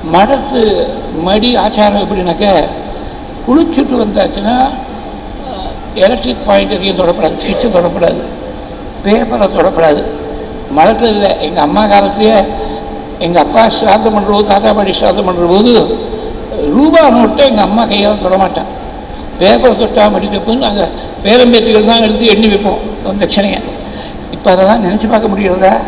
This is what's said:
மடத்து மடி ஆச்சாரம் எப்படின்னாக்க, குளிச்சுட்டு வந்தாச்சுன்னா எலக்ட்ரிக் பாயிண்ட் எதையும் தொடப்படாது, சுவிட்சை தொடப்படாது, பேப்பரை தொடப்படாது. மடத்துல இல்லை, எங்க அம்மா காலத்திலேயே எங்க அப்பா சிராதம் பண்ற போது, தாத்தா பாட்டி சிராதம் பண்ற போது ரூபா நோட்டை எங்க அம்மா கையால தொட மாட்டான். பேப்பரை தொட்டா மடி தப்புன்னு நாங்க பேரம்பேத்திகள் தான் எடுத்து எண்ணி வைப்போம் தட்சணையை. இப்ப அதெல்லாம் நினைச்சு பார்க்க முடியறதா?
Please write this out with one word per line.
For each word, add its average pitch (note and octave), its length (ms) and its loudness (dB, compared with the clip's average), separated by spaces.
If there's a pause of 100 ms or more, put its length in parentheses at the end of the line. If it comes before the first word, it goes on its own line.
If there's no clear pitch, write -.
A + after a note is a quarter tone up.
(140)
மடத்து A3 720 2 (360)
மடி G#3+ 320 2
ஆச்சாரம் G3+ 480 0
எப்படின்னாக்க, F3+ 640 0 (800)
குளிச்சுட்டு B3+ 580 2
வந்தாச்சுன்னா G3+ 640 0 (1300)
எலக்ட்ரிக் A3 520 0
பாயிண்ட் G3 260 2
எதையும் F#3 260 -2
தொடப்படாது, E3+ 380 0
சுவிட்சை - 340 -2
தொடப்படாது, F3 520 0 (840)
பேப்பரை A3+ 540 0
தொடப்படாது. D#3+ 460 2 (760)
மடத்துல G#3+ 260 4
இல்லை, G#3 380 2
எங்க D3+ 200 -2
அம்மா G3 260 2
காலத்திலேயே G3+ 560 4 (760)
எங்க E3+ 200 0
அப்பா A3+ 280 4
சிராதம் G#3+ 460 2
பண்ற G3+ 180 0
போது, G#3 160 2
தாத்தா G#3 260 2
பாட்டி G3+ 180 0
சிராதம் G3 340 0
பண்ற F3 200 0
போது G#3 520 4 (760)
ரூபா D#4 360 6
நோட்டை A#3 280 2
எங்க B3 240 4
அம்மா G#3+ 240 2
கையால G#3 360 0
தொட F#3 160 0
மாட்டான். E3+ 280 -2 (720)
பேப்பரை A3 360 4
தொட்டா G#3+ 360 2
மடி G3 160 -2
தப்புன்னு G3+ 300 -2
நாங்க G#3 320 0 (340)
பேரம்பேத்திகள் A3+ 640 4
தான் A#3 160 4
எடுத்து G#3+ 240 2
எண்ணி G#3+ 220 4
வைப்போம் G#3+ 300 0 (420)
தட்சணையை. G3 420 0 (720)
இப்ப - 200 0
அதெல்லாம் F#3+ 340 4
நினைச்சு G#3 240 0
பார்க்க A3 180 0
முடியறதா? F3+ 500 2 (100)